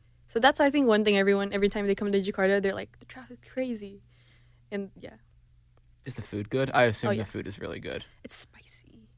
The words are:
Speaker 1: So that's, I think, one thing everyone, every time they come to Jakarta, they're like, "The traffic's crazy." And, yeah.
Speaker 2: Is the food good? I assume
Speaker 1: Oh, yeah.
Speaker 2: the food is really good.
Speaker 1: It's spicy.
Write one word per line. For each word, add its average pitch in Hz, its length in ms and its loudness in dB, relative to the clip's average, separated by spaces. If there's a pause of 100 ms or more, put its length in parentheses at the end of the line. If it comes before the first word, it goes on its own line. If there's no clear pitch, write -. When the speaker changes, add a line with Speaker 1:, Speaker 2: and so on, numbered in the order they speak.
(280)
Speaker 1:
So - 120 -2
that's, 277 200 6
I 285 100 6
think, 277 180 2
one 214 160 6
thing 208 120 4
everyone, 196 360 2
every 202 160 2
time 202 180 -2
they 196 80 2
come 202 180 -4
to 196 80 2
Jakarta, 196 420 2
they're 190 120 0
like, - 240 -12
"The - 60 -20
traffic's 247 440 -20
crazy." 208 540 -8 (680)
And, 196 280 -6
yeah. - 160 -18 (880)
Speaker 2:
Is 127 100 -10
the - 80 -12
food 104 280 -8
good? 131 220 -2
I 131 120 4
assume 117 260 0
Speaker 1:
Oh, - 20 2
yeah. 110 100 -2
Speaker 2:
the 101 60 -8
food - 180 -8
is 98 120 -12
really - 220 -10
good. - 240 -10 (200)
Speaker 1:
It's - 120 -10
spicy. - 800 -16